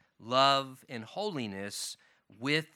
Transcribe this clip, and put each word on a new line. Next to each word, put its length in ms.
love, 720
and 160
holiness 920
with 380